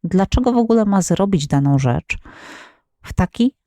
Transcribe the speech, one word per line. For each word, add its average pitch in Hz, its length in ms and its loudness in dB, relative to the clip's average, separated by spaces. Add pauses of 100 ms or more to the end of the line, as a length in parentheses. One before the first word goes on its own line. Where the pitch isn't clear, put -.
dlaczego 196 500 0
w 247 40 2
ogóle 226 280 2
ma 196 160 2
zrobić 175 460 0
daną 139 320 2
rzecz 131 380 -2 (840)
w - 100 -16
taki 233 420 -2 (120)